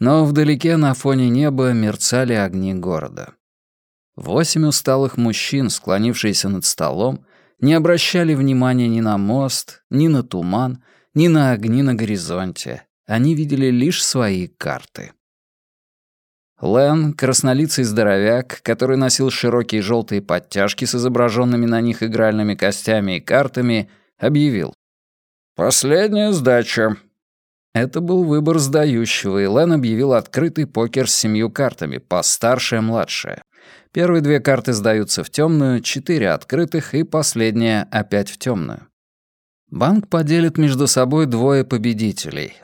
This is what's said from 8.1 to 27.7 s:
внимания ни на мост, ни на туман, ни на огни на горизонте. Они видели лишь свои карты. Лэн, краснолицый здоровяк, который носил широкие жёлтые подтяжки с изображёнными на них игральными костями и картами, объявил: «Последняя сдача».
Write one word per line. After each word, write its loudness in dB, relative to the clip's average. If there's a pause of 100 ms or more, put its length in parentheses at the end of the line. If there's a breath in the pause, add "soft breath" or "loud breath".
внимания 2
ни 0
на 0
мост, -2
ни 2
на 2
туман, -4 (300 soft breath)
ни 4
на 4
огни 0
на 2
горизонте. -6 (240)
Они 2
видели 0
лишь 0
свои -2
карты. -12 (1500)
Лэн, 2
краснолицый 0
здоровяк, 0
который 0
носил 2
широкие -2
жёлтые -2
подтяжки -2
с -4
изображёнными 0
на 0
них -2
игральными 0
костями -2
и -6
картами, 0 (300 soft breath)
объявил: 0 (800)
«Последняя 0
сдача». 0 (760)